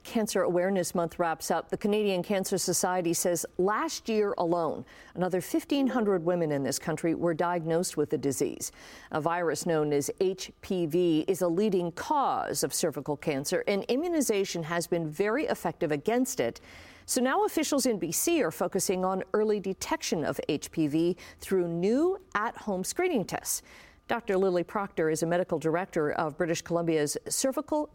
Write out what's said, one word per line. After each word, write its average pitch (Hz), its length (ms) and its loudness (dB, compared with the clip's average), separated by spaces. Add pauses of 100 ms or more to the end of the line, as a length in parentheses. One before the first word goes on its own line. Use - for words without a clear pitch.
Cancer 214 380 0
Awareness 180 540 2
Month 170 220 -2
wraps 165 340 0
up, - 180 0
the - 80 -4
Canadian 202 460 2
Cancer 190 340 0
Society 170 560 0
says 175 320 0 (120)
last 220 520 -2
year 208 280 2
alone, 170 460 0 (320)
another 180 240 0
fifteen 285 480 0
hundred 208 380 2
women 170 260 2
in 139 120 0
this 135 140 0
country 165 380 -2
were 170 180 0
diagnosed 165 640 0
with 147 140 0
the 156 80 0
disease. 131 540 -2 (400)
A 156 100 -2
virus 165 440 0
known 151 280 2
as 143 260 2
H 190 320 -2 (100)
P 180 260 0
V 165 400 4
is 190 140 0
a 180 60 2
leading 180 460 2
cause 180 680 0
of 147 100 0
cervical 147 420 -2
cancer, 143 520 -2
and 202 160 0
immunization 240 800 0
has 170 240 -2
been 165 220 0
very 214 360 0
effective 160 480 -2
against 151 460 0
it. 117 200 0 (460)
So - 160 0
now 311 240 2
officials 294 400 2
in 226 120 2
B 160 140 -4
C 330 320 2
are 156 80 0
focusing 185 540 0
on 190 180 0 (100)
early 214 260 2
detection 190 680 -2
of - 140 -2 (100)
H 151 200 -2
P 156 180 2
V 165 300 2 (220)
through 185 300 0
new 240 500 0 (160)
at-home 202 480 -4
screening 339 420 0
tests. - 360 -6 (460)
Doctor 220 280 -2
Lily 185 280 2
Proctor 190 460 -2
is 156 140 0
a - 20 0
medical 175 320 0
director 160 560 0
of 151 240 -2
British 170 240 0
Columbia's 165 540 0 (140)
cervical 302 640 -2